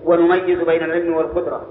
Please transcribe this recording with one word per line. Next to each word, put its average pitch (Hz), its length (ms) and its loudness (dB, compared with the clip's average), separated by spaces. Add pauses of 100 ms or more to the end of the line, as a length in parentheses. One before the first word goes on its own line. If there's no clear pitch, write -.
ونميز 175 540 2
بين 165 240 0
العلم 170 300 -2
والقدرة 151 580 -4